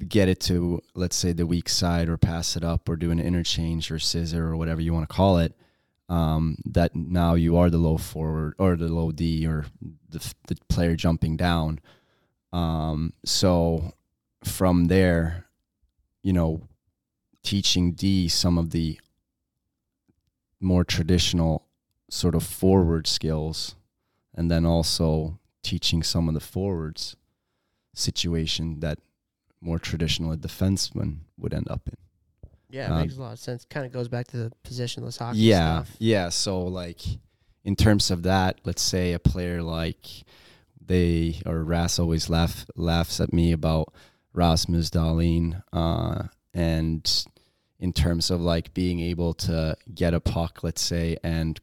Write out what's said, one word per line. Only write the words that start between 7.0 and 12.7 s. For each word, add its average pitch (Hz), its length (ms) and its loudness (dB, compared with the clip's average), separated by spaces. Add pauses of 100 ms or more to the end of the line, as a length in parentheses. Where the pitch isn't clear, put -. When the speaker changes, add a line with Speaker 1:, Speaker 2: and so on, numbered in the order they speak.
Speaker 1:
you 85 220 4
are 87 140 6
the 82 80 2
low 80 180 4
forward 78 600 -6
or 92 180 4
the 82 120 -4
low 82 240 0
D 82 340 0
or 78 180 -2 (460)
the 78 80 -10
f-, - 160 -10 (140)
the - 80 -4 (120)
player 85 280 2
jumping 80 400 0
down. 82 420 0 (760)
Um, 82 600 -2 (120)